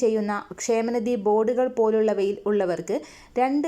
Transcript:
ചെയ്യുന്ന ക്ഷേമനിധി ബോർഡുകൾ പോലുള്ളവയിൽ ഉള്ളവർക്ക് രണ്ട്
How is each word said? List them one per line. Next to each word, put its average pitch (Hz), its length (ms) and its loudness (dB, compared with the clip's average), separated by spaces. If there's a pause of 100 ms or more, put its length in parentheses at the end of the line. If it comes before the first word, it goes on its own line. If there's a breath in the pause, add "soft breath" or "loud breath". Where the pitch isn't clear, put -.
ചെയ്യുന്ന 214 320 0 (260)
ക്ഷേമനിധി 233 560 -2 (120)
ബോർഡുകൾ 226 400 2 (120)
പോലുള്ളവയിൽ 214 580 2 (140)
ഉള്ളവർക്ക് 185 460 -2 (440 loud breath)
രണ്ട് 285 280 0